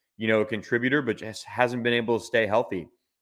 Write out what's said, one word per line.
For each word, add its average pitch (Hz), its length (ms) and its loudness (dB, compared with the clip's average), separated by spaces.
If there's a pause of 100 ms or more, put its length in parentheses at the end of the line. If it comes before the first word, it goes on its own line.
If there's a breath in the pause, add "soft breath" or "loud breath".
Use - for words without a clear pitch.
(180)
you 110 100 -4
know, 110 140 4
a 107 40 0
contributor, 120 580 0
but 113 140 -2
just - 280 -12
hasn't 120 380 0
been 120 100 2
able 117 260 0
to 113 60 -10
stay 113 220 2
healthy. 98 400 0 (340)